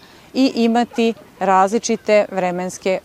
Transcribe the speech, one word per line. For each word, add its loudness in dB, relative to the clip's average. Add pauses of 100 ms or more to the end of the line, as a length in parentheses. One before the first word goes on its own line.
(340)
i 2
imati 0 (260)
različite 0
vremenske -4